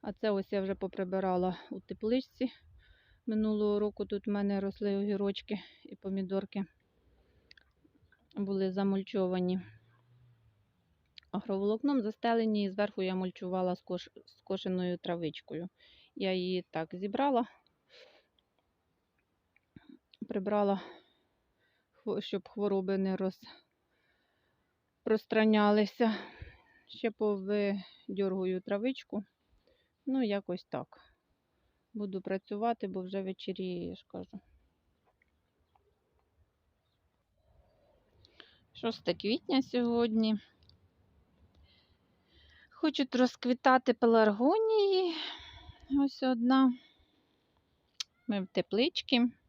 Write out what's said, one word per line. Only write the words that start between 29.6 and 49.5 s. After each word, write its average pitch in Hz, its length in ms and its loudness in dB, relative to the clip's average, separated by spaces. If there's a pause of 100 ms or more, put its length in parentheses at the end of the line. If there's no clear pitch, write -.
Ну, 262 180 0
якось 202 400 -2
так. - 240 -8 (1040)
Буду 196 280 -6
працювати, 208 640 -4
бо 190 140 -6
вже 190 200 -6
вечеріє, 185 680 -6
я 180 60 -10
ж - 120 -20
кажу. - 320 -14 (4000)
Шосте 226 400 -2
квітня 262 480 0
сьогодні. 233 800 2 (2250)
Хочуть - 460 0
розквітати 254 800 4
пеларгонії. 339 1200 4 (840)
Ось 277 240 0
одна. 262 500 6 (1500)
Ми 202 140 -2
в 185 60 -6
тепличці. - 760 0 (280)